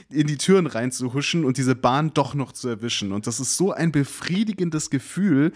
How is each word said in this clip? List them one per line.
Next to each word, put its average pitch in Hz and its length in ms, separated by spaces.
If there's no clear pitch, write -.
in 147 160
die 147 100
Türen 185 300
reinzuhuschen 127 800
und 127 120
diese 131 160
Bahn 135 400
doch - 220
noch 135 160
zu - 180
erwischen. 110 420
Und 104 140
das 117 140
ist - 180
so 185 160
ein 165 180
befriedigendes 165 1000
Gefühl, 151 640